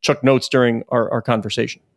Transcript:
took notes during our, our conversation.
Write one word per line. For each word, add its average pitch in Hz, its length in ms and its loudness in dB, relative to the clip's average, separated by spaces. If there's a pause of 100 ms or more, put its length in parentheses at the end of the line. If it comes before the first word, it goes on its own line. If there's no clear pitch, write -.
took - 200 0
notes 131 260 2
during 120 420 2
our, 117 200 0
our 120 100 -2
conversation. 113 600 -4 (140)